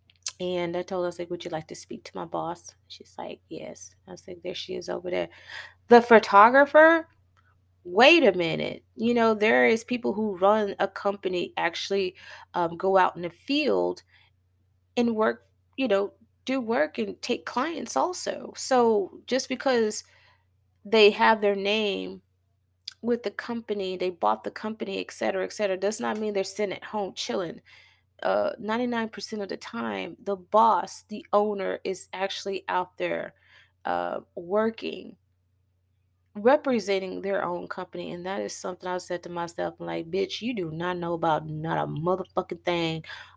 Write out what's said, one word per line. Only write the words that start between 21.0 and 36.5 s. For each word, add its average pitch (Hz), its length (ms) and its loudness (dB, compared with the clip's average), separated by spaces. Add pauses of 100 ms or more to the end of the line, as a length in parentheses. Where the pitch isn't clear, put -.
have 226 300 4
their 202 160 2
name 196 680 -4 (760)
with 233 220 -2
the 208 80 -4
company, 202 680 -6
they 180 140 -2
bought 208 340 0
the 202 60 -6
company, 196 480 -8
et 180 140 -8
cetera, 196 320 -2
et 185 80 -8
cetera, 190 240 -2
does 196 240 -2
not 226 180 -4
mean 214 160 -4
they're 190 100 0
sitting 196 300 -4
at - 100 -16
home 202 300 -6
chilling. 185 460 -6 (640)
Uh, 202 380 2
ninety-nine 226 480 -2
percent 214 340 -8
of 196 60 -6
the - 80 -6
time, 202 680 -6
the 202 140 -2
boss, 196 720 4
the 208 240 -12
owner, 202 500 0
is 180 300 -6
actually 196 560 -6
out 180 280 -2
there, 170 380 -4 (500)
uh, 87 360 -2 (160)
working, 208 800 -4 (1200)
representing 202 840 2